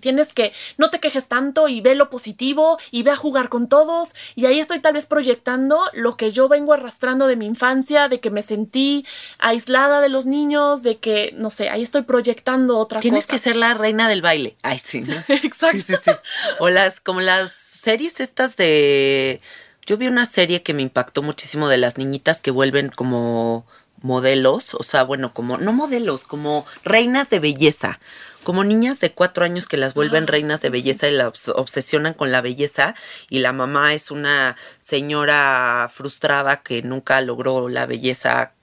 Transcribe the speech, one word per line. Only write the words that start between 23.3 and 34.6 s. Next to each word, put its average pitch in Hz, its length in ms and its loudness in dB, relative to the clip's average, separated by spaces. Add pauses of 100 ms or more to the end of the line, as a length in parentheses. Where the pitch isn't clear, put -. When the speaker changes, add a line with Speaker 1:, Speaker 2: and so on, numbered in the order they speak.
Speaker 2:
modelos, 131 760 2
o - 100 -8
sea, 139 180 2
bueno, 131 320 -4
como, 123 240 -6
no 202 140 -2
modelos, 240 520 -2
como 147 400 -4 (200)
reinas 240 460 2
de 190 100 2
belleza, 147 580 2 (460)
como 185 180 0
niñas 226 380 2
de 170 120 0
cuatro 175 320 0
años 175 220 -4
que 156 100 -6
las 135 180 -2
vuelven 151 300 2
Speaker 1:
Ah, - 20 -6
Speaker 2:
reinas 151 340 -2
de 143 80 0
Speaker 1:
sí. 127 40 -6
Speaker 2:
belleza 127 360 0
y 147 40 0
las 131 160 2
obs-, - 280 -6
obsesionan 151 580 -2
con 139 160 -4
la 127 100 2
belleza, 143 540 -2 (340)
y 131 120 -2
la 127 120 2
mamá 143 420 0
es 151 180 -8
una 143 440 0 (500)